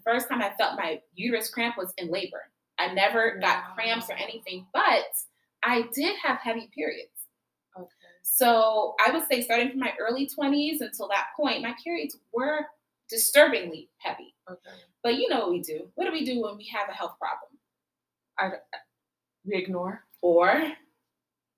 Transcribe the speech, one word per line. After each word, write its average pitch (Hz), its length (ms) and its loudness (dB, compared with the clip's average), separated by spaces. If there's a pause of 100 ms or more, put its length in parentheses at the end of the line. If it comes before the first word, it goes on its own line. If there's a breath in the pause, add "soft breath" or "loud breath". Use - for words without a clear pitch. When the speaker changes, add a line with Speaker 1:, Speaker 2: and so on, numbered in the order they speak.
Speaker 1:
first 247 240 2
time 247 140 -2
I 202 160 -2
felt - 180 2
my 165 240 -4 (140)
uterus 220 360 -2
cramp 233 280 -4
was 185 200 -8
in 175 120 -6
labor. - 400 -6 (280)
I 185 140 0
never 208 480 2
got 185 240 2
Speaker 2:
Wow. - 100 -14
Speaker 1:
cramps 226 360 -4
or - 40 -6
anything, 185 600 -10
but 311 300 4 (580)
I 233 320 2
did 349 280 0
have 254 160 0
heavy 226 360 -6
periods. - 360 -6 (640)
Speaker 2:
Okay. 180 120 -18 (340 soft breath)
Speaker 1:
So 220 720 4 (100)
I 240 80 6
would 320 140 -2
say 247 140 2
starting 233 300 2
from 262 100 -4
my 233 200 -2
early 247 260 0
twenties 294 540 0
until 214 280 -6
that 202 280 0
point, 254 260 0
my 247 200 -6
periods 339 360 -6 (140)
were 294 340 -2 (420)
disturbingly 226 800 4 (100)
heavy. - 360 -10 (160)
Speaker 2:
Okay. - 200 -18 (320 loud breath)
Speaker 1:
But 240 140 2
you 359 120 0
know 262 120 2
what 190 100 0
we 175 120 0
do. - 320 -8
What 359 120 -2
do 320 60 -2
we 311 120 -2
do 247 180 -2
when 208 140 -6
we 208 180 -16
have 202 140 -2
a - 40 -10
health - 260 -8
problem? - 340 -8 (840)
Speaker 2:
I, 190 120 0 (920)
we 196 120 -4
ignore. 185 480 -4 (180)
Speaker 1:
Or 190 500 6 (840)